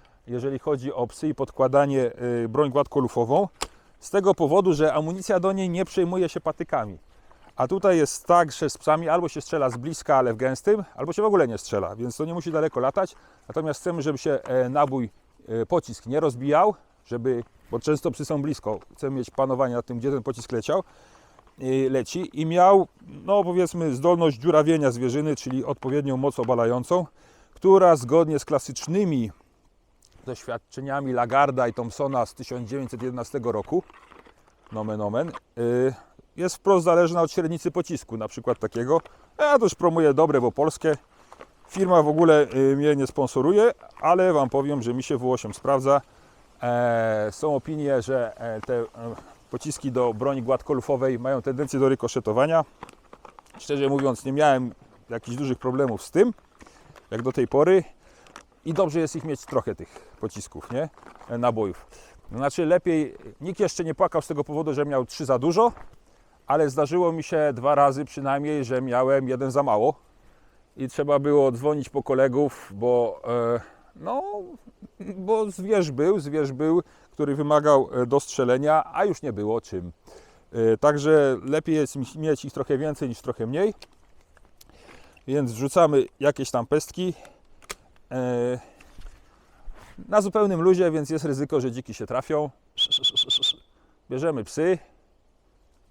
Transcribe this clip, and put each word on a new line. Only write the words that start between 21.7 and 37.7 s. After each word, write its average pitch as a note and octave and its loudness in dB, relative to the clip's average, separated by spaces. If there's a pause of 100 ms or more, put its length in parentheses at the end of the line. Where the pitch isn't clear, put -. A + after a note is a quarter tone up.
leci C3+ -4
i D#3+ -2
miał, F3+ 6 (200)
no, F3+ 0
powiedzmy, E3+ 0
zdolność D#3+ 4
dziurawienia D3+ 4
zwierzyny, C3 -2
czyli B2+ -6
odpowiednią C3+ -4
moc C3+ -2
obalającą, B2 0 (480)
która F#3 8
zgodnie D3 2
z - -8
klasycznymi D3 -2 (1000)
doświadczeniami C3+ -8
Lagarda B2+ 2
i A2+ -4
Thompsona B2 -4
z - -10
tysiąc B2 -10
dziewięćset B2+ -8
jedenastego B2 -6
roku, G#2+ -4 (880)
nomen G#2+ -6
omen, A#2 -2 (260)
y, B2 0 (440)
jest F3 -4
wprost F#3 2
zależna E3+ 4
od E3 0
średnicy E3 -4